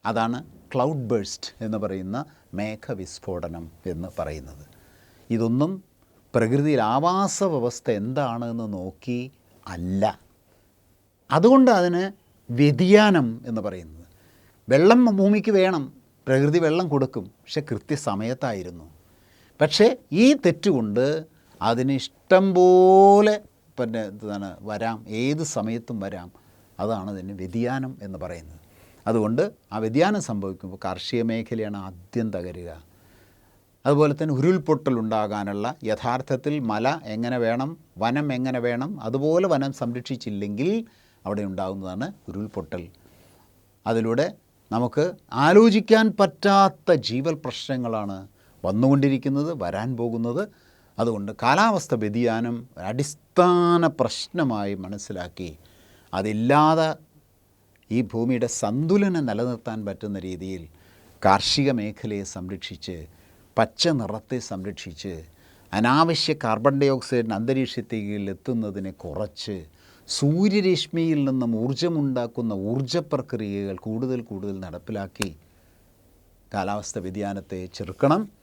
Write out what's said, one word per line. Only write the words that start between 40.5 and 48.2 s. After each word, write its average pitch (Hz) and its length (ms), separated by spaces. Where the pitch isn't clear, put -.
അവിടെ 104 160
ഉണ്ടാകുന്നതാണ് 95 680
ഉരുൾപൊട്ടൽ. 90 600
അതിലൂടെ 113 460
നമുക്ക് 123 400
ആലോചിക്കാൻ 214 880
പറ്റാത്ത 196 720
ജീവൽ 135 420
പ്രശ്നങ്ങളാണ് 113 960